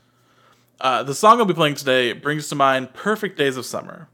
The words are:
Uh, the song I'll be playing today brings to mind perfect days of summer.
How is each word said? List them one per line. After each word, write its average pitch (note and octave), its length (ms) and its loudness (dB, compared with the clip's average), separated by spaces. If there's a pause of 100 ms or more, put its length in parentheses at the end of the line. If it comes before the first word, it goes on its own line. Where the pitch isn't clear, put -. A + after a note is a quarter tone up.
(800)
Uh, B2 240 0
the C#3 120 -6
song A3+ 240 6
I'll A#3 60 4
be F3+ 80 0
playing D3+ 220 0
today B2+ 380 0
brings D3 360 -6
to D#3 60 -6
mind C3+ 380 0
perfect G#3 440 -6
days C#3 200 0
of A#2 80 -10
summer. - 480 -12